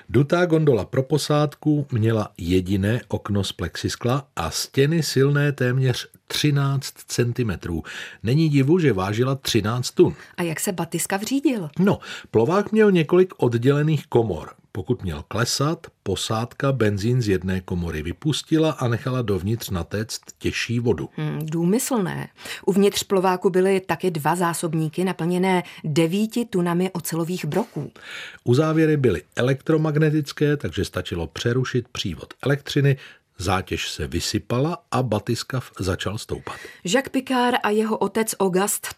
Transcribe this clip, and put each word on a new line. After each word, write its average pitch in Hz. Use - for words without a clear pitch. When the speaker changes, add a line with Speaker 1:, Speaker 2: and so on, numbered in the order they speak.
Speaker 1:
Dutá 170
gondola 151
pro 135
posádku 147
měla 110
jediné 95
okno 101
z -
plexiskla 117
a 80
stěny 147
silné 143
téměř 131
třináct 139
centimetrů. 110
Není 151
divu, 143
že 143
vážila 107
třináct 120
tun. -
Speaker 2:
A 180
jak 165
se 208
batiskav 175
řídil? 240
Speaker 1:
No, 185
plovák 160
měl 214
několik 180
oddělených 139
komor. 104
Pokud -
měl 78
klesat, 135
posádka 117
benzín 113
z 104
jedné 92
komory 87
vypustila 156
a 135
nechala 127
dovnitř 101
natéct 101
těžší -
vodu. 98
Speaker 2:
Hmm, 151
důmyslné. 170
Uvnitř 202
plováku 185
byly 185
taky 180
dva 156
zásobníky 165
naplněné 180
devíti 180
tunami 175
ocelových 170
broků. 147
Speaker 1:
Uzávěry 156
byly 117
elektromagnetické, 147
takže 95
stačilo -
přerušit 120
přívod -
elektřiny, 139
zátěž 92
se -
vysypala 127
a 127
batiskav 117
začal 95
stoupat. -
Speaker 2:
Jacques 247
Picard 247
a 208
jeho 220
otec 214
Auguste 190